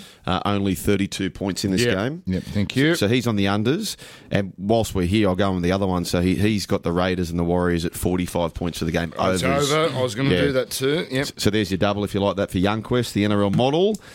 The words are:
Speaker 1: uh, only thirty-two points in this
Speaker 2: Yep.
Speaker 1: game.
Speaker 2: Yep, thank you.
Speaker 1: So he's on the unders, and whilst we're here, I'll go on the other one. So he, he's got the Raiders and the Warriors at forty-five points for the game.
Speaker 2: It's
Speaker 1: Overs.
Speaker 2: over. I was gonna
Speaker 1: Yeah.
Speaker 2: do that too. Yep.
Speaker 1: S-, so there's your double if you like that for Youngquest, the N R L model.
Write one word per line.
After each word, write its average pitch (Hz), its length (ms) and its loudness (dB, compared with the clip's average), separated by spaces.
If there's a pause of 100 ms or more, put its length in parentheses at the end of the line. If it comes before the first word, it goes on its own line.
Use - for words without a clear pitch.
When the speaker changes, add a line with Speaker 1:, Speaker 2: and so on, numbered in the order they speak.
(260)
Speaker 1:
uh, 90 180 -2
only 98 320 0
thirty-two 98 540 -2
points 92 340 -6
in 98 80 0
this 95 120 0
Speaker 2:
Yep. 117 140 2
Speaker 1:
game. 143 280 -4
Speaker 2:
Yep, 92 180 -2
thank 101 320 -4
you. 151 200 2
Speaker 1:
So 104 120 0
he's 120 180 2
on 110 120 2
the 98 80 2
unders, 117 500 0 (340)
and 98 280 0
whilst 104 360 0
we're 90 140 0
here, 101 220 4
I'll 90 80 2
go 98 160 2
on 90 80 0
the 87 100 2
other 98 160 2
one. 90 160 0
So 90 160 0
he, 90 160 2
he's 104 300 0
got - 180 -2
the 85 80 -2
Raiders 90 380 0
and 85 100 -2
the 87 60 2
Warriors 87 400 2
at - 100 -4
forty-five 87 580 -2
points 85 260 -6
for 82 60 -4
the 82 60 -2
game. 85 260 -2
Speaker 2:
It's 92 240 0
Speaker 1:
Overs. 139 300 0
Speaker 2:
over. 156 260 0
I 131 40 0
was 127 120 -2
gonna 135 180 -2
Speaker 1:
Yeah. 180 100 4
Speaker 2:
do 143 100 2
that 127 200 -2
too. 143 380 -2
Yep. 131 180 -2
Speaker 1:
S-, - 100 -12
so - 120 2
there's 101 220 0
your 95 60 0
double 101 260 0
if 95 100 -6
you 101 60 0
like 98 160 2
that 95 160 -2
for 95 80 -2
Youngquest, 110 540 0
the 101 100 2
N 104 80 2
R 104 100 2
L 101 100 2
model. 147 440 2 (200)